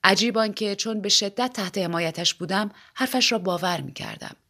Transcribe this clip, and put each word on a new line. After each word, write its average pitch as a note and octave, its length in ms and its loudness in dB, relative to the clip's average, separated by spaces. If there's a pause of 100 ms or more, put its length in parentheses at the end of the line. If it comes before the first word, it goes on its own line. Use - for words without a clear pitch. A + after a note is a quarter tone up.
عجیب G3 340 4
آن A3 140 2
که G3+ 240 -4
چون A3 240 -4
به G3 80 -4
شدت G#3 440 2
تحت G3 260 -4
حمایتش E3+ 560 0
بودم، F#3+ 360 -2 (240)
حرفش B3+ 380 2
را A3+ 60 0
باور F3 420 0
می‌کردم. - 560 -12 (140)